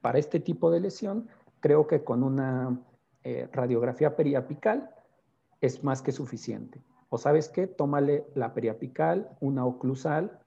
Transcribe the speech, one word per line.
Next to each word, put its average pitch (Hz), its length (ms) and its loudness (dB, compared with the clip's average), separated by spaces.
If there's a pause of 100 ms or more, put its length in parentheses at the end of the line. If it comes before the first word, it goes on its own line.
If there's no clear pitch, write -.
para 120 200 2
este 151 180 -2
tipo 165 320 0
de 170 80 4
lesión, 196 480 -4 (320)
creo 147 300 6
que 156 160 0
con 120 180 0
una, 131 580 0 (440)
eh, - 280 -6
radiografía 123 640 2
periapical 151 760 0 (720)
es - 220 0
más 131 200 -2
que 139 100 -2
suficiente. - 720 -10 (240)
O 120 100 -2
¿sabes 151 300 4
qué? 185 180 -2
Tómale 143 600 0 (100)
la 120 180 -2
periapical, 143 880 -2
una 135 260 0
oclusal 135 800 -2